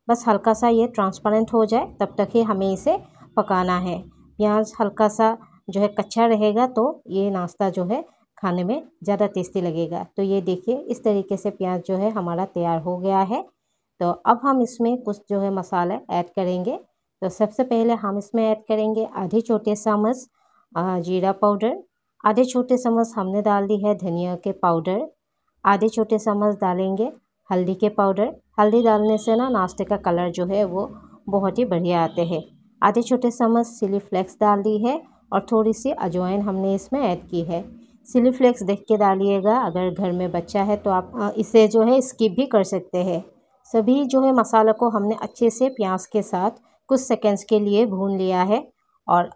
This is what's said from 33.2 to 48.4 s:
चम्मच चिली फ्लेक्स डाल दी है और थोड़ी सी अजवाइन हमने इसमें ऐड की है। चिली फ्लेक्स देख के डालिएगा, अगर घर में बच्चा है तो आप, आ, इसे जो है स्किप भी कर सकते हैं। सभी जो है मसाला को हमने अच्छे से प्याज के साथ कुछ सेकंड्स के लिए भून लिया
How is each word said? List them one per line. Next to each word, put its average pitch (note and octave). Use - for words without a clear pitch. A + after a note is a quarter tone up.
चम्मच A#3
चिली G3+
फ्लेक्स F#3
डाल G#3
दी G#3+
है C4
और G3+
थोड़ी A3
सी C4
अजवाइन F#3
हमने G3
इसमें B3+
ऐड F3+
की E3+
है। E3+
चिली B3+
फ्लेक्स B3
देख G3
के A3
डालिएगा, G3
अगर F3+
घर F3+
में F3+
बच्चा F3
है G#3
तो G#3
आप, F#3
आ, G#3
इसे A3
जो A3
है B3+
स्किप A3
भी C4
कर G3+
सकते F3+
हैं। F3+
सभी B3
जो C4
है C4+
मसाला A3
को A#3
हमने G#3
अच्छे A3+
से B3+
प्याज F#3+
के G#3
साथ G3+
कुछ B3+
सेकंड्स G#3+
के G#3+
लिए G#3
भून G3
लिया F#3